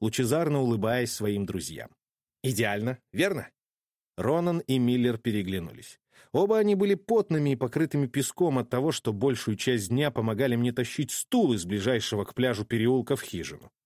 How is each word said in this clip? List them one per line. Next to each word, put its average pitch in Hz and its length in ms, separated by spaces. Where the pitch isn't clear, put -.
лучезарно 139 600
улыбаясь 117 520
своим 104 320
друзьям. 82 460
«Идеально, 113 560
верно?» 165 380
Ронан 170 440
и 131 180
Миллер 123 400
переглянулись. 95 800
Оба 202 260
они 208 180
были 202 180
потными 170 560
и 135 60
покрытыми 143 500
песком 139 520
от 120 120
того, 139 220
что 117 200
большую 113 440
часть 110 320
дня 139 220
помогали 117 440
мне 120 180
тащить 123 380
стул 214 420
из 95 120
ближайшего 104 600
к - 100
пляжу 120 300
переулка 120 520
в - 60
хижину. - 500